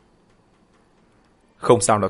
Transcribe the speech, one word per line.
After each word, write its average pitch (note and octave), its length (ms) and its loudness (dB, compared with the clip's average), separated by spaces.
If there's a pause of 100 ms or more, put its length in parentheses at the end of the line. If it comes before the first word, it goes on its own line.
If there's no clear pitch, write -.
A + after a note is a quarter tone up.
(1600)
"Không A#2 240 0
sao G#2+ 180 0
là G2 100 -2